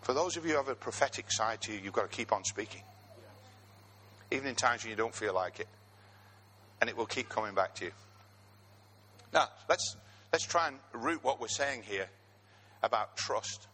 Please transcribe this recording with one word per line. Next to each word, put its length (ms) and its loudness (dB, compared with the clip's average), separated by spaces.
For 120 0
those 240 2
of 80 -6
you 60 2
who 60 4
have 100 2
a 80 -2
prophetic 560 -2
side 300 0
to 120 -6
you, 60 -6
you've 140 -8
gotta 140 4
keep 240 -2
on 120 2
speaking. 400 -6
Even 180 -2
in 80 -4
times 280 4
when 80 -6
you 40 -6
don't 200 0
feel 180 0
like 260 -2
it. 80 -6
And 120 2
it 60 -8
will 100 0
keep 200 -4
coming 280 -2
back 200 2
to 100 -6
you. 60 -6
Now, 160 6
let's, 280 2
let's 140 2
try 220 2
and 120 -6
root 300 -2
what 180 2
we're 60 -6
saying 360 -2
here 240 -2
about 340 2
trust. 560 -2